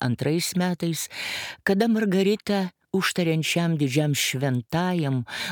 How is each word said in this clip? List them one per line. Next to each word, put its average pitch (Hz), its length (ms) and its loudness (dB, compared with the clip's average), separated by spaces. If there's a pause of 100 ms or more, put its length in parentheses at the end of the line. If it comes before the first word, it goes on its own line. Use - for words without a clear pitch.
antrais 143 580 0
metais, 170 480 -2 (560)
kada 196 240 2
Margarita 202 840 2 (200)
užtariant 165 520 0
šiam 170 340 2
didžiam 143 360 2
šventajam, 139 1080 0 (280)